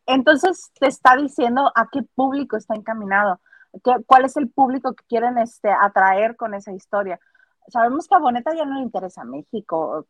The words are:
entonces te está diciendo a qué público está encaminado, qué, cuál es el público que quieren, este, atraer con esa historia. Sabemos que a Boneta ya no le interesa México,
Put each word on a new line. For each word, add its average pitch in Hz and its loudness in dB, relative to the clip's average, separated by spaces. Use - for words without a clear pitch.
entonces 285 2
te 277 2
está 254 4
diciendo 269 0
a 226 0
qué 277 -6
público 269 -2
está 214 -8
encaminado, 208 -2
qué, 254 2
cuál 262 6
es 262 -6
el 277 -4
público 262 -2
que - -20
quieren, 240 -2
este, 226 -4
atraer 202 2
con 220 -10
esa 202 -12
historia. 190 -6
Sabemos 247 0
que - 2
a - 6
Boneta 254 -2
ya 320 -4
no 269 -6
le 269 -6
interesa 185 -10
México, 151 -8